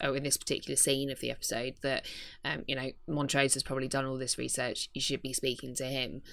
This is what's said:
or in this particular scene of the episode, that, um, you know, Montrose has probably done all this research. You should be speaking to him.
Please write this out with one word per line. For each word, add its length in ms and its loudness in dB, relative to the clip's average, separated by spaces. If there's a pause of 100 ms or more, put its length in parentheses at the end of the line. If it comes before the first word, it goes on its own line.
or 140 2
in 60 0
this 120 4
particular 400 0
scene 340 6
of 120 -6
the 100 -2
episode, 500 -2
that, 240 0 (380)
um, 240 -2
you 80 0
know, 160 -2 (160)
Montrose 460 4
has 100 2
probably 240 -2
done 180 2
all 120 -2
this 200 0
research. 560 -2
You 60 -6
should 220 0
be 100 -4
speaking 440 -2
to 100 -2
him. 360 -2 (120)